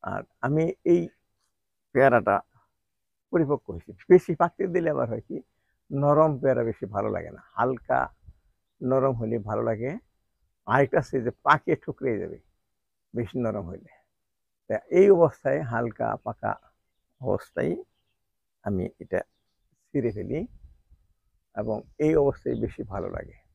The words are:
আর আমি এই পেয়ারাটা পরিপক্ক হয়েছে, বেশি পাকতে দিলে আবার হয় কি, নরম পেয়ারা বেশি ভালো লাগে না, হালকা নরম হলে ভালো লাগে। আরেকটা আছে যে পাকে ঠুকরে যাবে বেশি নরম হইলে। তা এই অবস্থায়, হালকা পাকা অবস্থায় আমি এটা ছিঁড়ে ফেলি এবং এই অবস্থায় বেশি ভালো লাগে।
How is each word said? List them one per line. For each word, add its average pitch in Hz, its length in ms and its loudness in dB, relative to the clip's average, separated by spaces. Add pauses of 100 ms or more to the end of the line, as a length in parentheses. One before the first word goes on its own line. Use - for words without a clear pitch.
আর 95 200 -8 (180)
আমি 151 320 0 (120)
এই 175 240 4 (840)
পেয়ারাটা 120 480 4 (920)
পরিপক্ক 147 400 0
হয়েছে, 87 220 -14 (160)
বেশি 180 260 6
পাকতে 175 320 -2
দিলে 165 240 0
আবার 131 180 -2
হয় 113 120 -6
কি, - 220 -12 (500)
নরম 143 460 4
পেয়ারা 127 260 2
বেশি 113 220 -6
ভালো 104 240 -4
লাগে 85 200 -6
না, - 120 -20 (100)
হালকা 127 600 -2 (680)
নরম 131 320 0
হলে 113 240 -4
ভালো 107 240 -6
লাগে। 117 360 -4 (680)
আরেকটা 135 320 2
আছে 139 240 -4
যে 120 80 -2
পাকে 147 460 2
ঠুকরে 127 420 -6
যাবে 85 200 -8 (760)
বেশি 117 240 -6
নরম 104 300 -4
হইলে। - 220 -16 (760)
তা 107 120 -2 (100)
এই 196 200 6
অবস্থায়, 160 500 4
হালকা 117 560 -4
পাকা 113 440 -6 (600)
অবস্থায় - 560 -4 (880)
আমি 92 260 -4 (100)
এটা 87 220 -6 (680)
ছিঁড়ে 120 240 -2
ফেলি 123 340 -6 (1080)
এবং 107 260 -6 (160)
এই 156 180 2
অবস্থায় 135 440 0
বেশি 110 220 -6
ভালো 98 280 -8
লাগে। - 440 -12